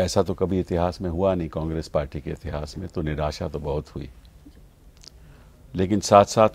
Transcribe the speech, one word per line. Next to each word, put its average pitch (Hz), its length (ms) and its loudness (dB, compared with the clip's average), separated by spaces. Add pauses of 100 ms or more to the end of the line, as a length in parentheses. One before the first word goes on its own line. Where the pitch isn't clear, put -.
ऐसा 92 220 2
तो 90 120 -2
कभी 92 260 0
इतिहास 87 400 -2
में 90 100 -4
हुआ 92 240 2
नहीं, 85 140 -4
कांग्रेस 80 400 -6
पार्टी 73 320 -4
के 80 100 -10
इतिहास 76 480 -8
में, 90 100 -10
तो 87 140 -8
निराशा 76 460 -4
तो 76 100 -8
बहुत 76 300 -6
हुई। 69 220 -12 (1600)
लेकिन 95 260 2
साथ-साथ 104 540 6